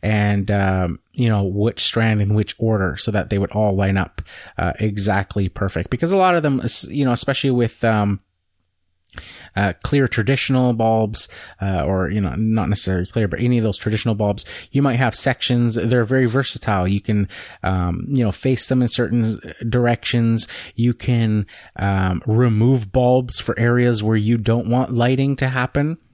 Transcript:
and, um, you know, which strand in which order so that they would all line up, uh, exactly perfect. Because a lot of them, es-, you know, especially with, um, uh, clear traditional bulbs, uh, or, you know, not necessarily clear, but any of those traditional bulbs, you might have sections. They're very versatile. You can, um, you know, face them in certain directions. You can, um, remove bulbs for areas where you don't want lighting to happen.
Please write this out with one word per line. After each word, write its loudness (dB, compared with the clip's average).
and, 0
um, 0
you 0
know, 2
which -2
strand 2
in 2
which 0
order 0
so -4
that -2
they 0
would -2
all 2
line 2
up, -4
uh, 0
exactly -2
perfect. -4
Because -2
a 2
lot 4
of 0
them, 0
es-, -4
you -2
know, 2
especially 0
with, 0
um, 2
uh, 0
clear 0
traditional 0
bulbs, 0
uh, -2
or, 0
you -2
know, -2
not 0
necessarily -2
clear, -2
but -4
any 2
of 0
those -2
traditional -2
bulbs, -2
you 2
might 2
have 0
sections. 0
They're 2
very 2
versatile. 0
You 0
can, 0
um, 0
you 2
know, 2
face -2
them 2
in 2
certain 0
directions. 2
You 2
can, 0
um, 0
remove 2
bulbs 2
for -4
areas 2
where 2
you 2
don't 0
want 0
lighting 0
to -2
happen. -2